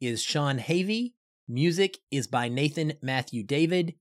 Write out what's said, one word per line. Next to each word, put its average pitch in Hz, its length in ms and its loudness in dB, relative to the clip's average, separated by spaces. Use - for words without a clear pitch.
is 120 220 -2
Sean 143 360 0
Havey. 196 540 0
Music 170 500 2
is 135 160 -2
by 120 220 0
Nathan 147 520 0
Matthew 127 440 -4
David 165 560 2